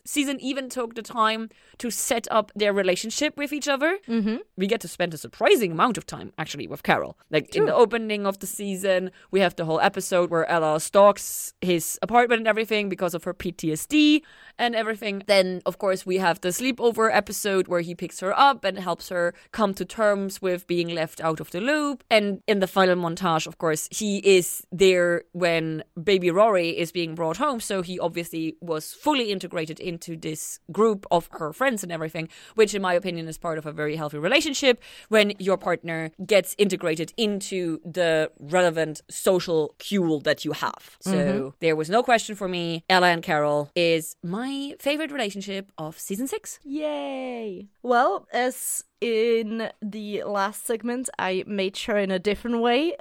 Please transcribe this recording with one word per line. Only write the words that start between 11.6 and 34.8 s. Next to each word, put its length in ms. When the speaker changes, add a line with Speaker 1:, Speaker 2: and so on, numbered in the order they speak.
Speaker 1:
his 420
apartment 380
and 60
everything 420
because 260
of 80
her 100
P 180
T 200
S 160
D 360
and 160
everything. 500
Then, 400
of 140
course, 260
we 120
have 240
the 80
sleepover 640
episode 560
where 140
he 140
picks 240
her 180
up 260
and 140
helps 320
her 240
come 220
to 120
terms 580
with 240
being 220
left 320
out 180
of 100
the 100
loop. 520
And 360
in 120
the 80
final 280
montage, 520
of 100
course, 340
he 280
is 520
there 600
when 520
baby 280
Rory 400
is 220
being 240
brought 220
home, 220
so 220
he 160
obviously 640
was 320
fully 380
integrated 480
into 380
this 420
group 400
of 200
her 220
friends 300
and 80
everything, 360
which 200
in 60
my 120
opinion 340
is 100
part 200
of 80
a 60
very 240
healthy 220
relationship 640